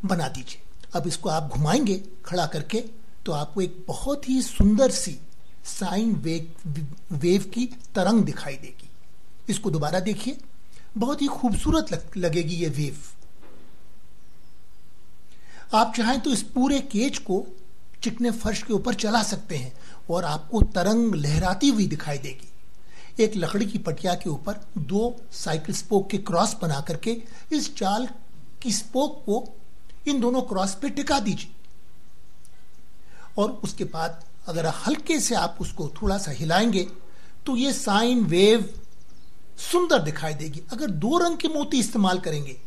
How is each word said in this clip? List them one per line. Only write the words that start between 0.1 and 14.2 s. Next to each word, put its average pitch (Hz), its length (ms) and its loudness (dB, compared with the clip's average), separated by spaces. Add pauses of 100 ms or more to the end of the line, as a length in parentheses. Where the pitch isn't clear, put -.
दीजिए। - 340 -4 (320)
अब 175 120 0
इसको - 220 -2
आप 156 280 0
घुमाएंगे 190 460 4 (220)
खड़ा 175 220 0
करके 175 340 -2 (460)
तो 170 60 -2
आपको 151 300 -2
एक - 260 -4
बहुत 285 400 -2
ही 262 140 4
सुंदर 214 480 8
सी - 280 -2 (460)
साइन 202 500 0
वेव, 160 380 -2 (600)
वेव 175 300 4
की 233 240 -2 (280)
तरंग 202 300 6
दिखाई 143 320 -2
देगी। - 340 -6 (580)
इसको 208 220 0
दोबारा 151 300 2
देखिए, 208 380 -2 (600)
बहुत 277 240 0
ही 285 40 2
खूबसूरत 302 680 4
लग-, - 240 -4
लगेगी 170 400 2
ये 165 120 2
वेव। 143 280 0 (2750)